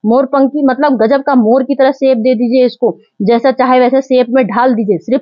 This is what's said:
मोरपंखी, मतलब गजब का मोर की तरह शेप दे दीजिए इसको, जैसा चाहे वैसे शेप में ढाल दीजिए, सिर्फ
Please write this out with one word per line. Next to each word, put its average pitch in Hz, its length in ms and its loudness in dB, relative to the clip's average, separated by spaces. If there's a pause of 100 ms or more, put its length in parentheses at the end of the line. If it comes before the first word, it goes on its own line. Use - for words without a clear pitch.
मोरपंखी, 269 600 0
मतलब 269 320 0
गजब 240 240 0
का 277 140 -2
मोर 247 280 2
की 269 120 -4
तरह 269 180 2
शेप 262 260 0
दे 254 160 0
दीजिए 247 300 0
इसको, 233 260 -2 (320)
जैसा 233 300 2
चाहे 254 260 0
वैसे 254 240 2
शेप 254 260 0
में 254 180 0
ढाल 233 280 0
दीजिए, 208 240 -2
सिर्फ 254 220 -4